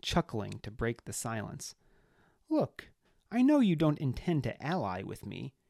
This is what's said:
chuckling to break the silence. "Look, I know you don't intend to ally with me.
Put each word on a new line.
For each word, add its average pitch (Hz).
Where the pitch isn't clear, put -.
chuckling 104
to -
break 117
the -
silence. 110
"Look, -
I 240
know 285
you 196
don't 151
intend 143
to -
ally 113
with 98
me. 104